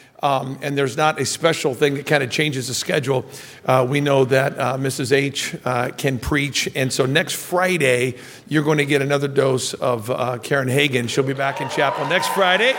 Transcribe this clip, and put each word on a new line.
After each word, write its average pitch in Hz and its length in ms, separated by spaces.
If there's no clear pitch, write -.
um, 135 420
and 143 140
there's 135 200
not 156 240
a 135 40
special 156 500
thing 143 200
that 139 100
kinda 143 220
changes 135 400
the 123 80
schedule. 135 500
Uh, 127 240
we 143 120
know 139 240
that, 135 340
uh, 131 180
Missus 135 360
H, 139 420
uh, 127 320
can 135 220
preach. 143 560
And 131 180
so 135 140
next 147 280
Friday, 143 840
you're 151 160
gonna 151 200
get 143 160
another 143 280
dose 131 460
of, 120 360
uh, 123 320
Karen 139 240
Hagan. 127 400
She'll 135 160
be 135 120
back 139 260
in 135 80
chapel 147 380
next 180 240
Friday. 196 480